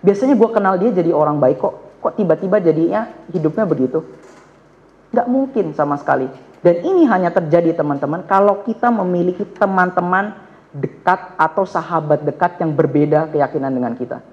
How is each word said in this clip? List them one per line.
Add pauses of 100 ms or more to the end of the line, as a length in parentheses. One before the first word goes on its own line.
Biasanya
gua
kenal
dia
jadi
orang
baik
kok, (220)
kok
tiba-tiba
jadinya (240)
hidupnya
begitu?" (1040)
Nggak
mungkin
sama
sekali. (320)
Dan
ini
hanya
terjadi,
teman-teman,
kalau
kita
memiliki (160)
teman-teman (320)
dekat
atau
sahabat
dekat
yang
berbeda
keyakinan
dengan
kita. (120)